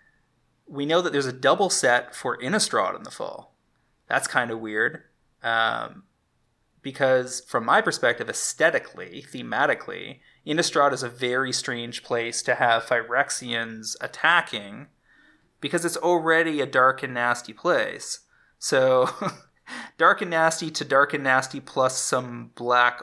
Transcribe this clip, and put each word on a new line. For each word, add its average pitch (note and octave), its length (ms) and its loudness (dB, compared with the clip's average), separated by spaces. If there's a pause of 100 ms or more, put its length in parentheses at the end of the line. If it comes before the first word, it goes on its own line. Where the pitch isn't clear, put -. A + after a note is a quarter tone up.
(680)
we C#3+ 180 -6
know D#3+ 160 2
that F3 120 -2
there's C#3 140 0
a C3 60 -4
double D3+ 380 4
set B2 440 2
for - 240 -4
Innistrad A#2 580 0
in F2+ 80 -16
the C2+ 60 -16
fall. - 440 -12 (520)
That's - 200 0
kinda A#2+ 300 -2
weird. A2 460 -4 (400)
Um, A2+ 600 -2 (760)
because C3 600 0
from A2+ 260 -4
my F3 160 4
perspective, A#2+ 480 -2
aesthetically, A#2+ 1000 -2
thematically, A#2+ 920 -4 (260)
Innistrad D3+ 480 2
is C3 80 -6
a A#2+ 80 -6
very B2+ 420 -2
strange A#2+ 500 -6
place A#2 400 -4
to C3 120 0
have A#2 320 2
Phyrexians A#2 1120 -2
attacking A#2+ 880 -2 (720)
because E3 240 -2
it's E3+ 140 -4
already D#3+ 640 2
a B2+ 40 0
dark C3 360 4
and C3 100 -6
nasty A#2+ 400 -2
place. A2 680 -2 (380)
So C3 520 4 (480)
<laughs> - 400 -14
dark G3 240 6
and F#3 80 -4
nasty D#3+ 400 2
to D#3 160 -6
dark C#3 260 4
and C#3+ 120 -4
nasty C3 360 0
plus C3 400 0
some A#2+ 540 -4
black A#2+ 480 2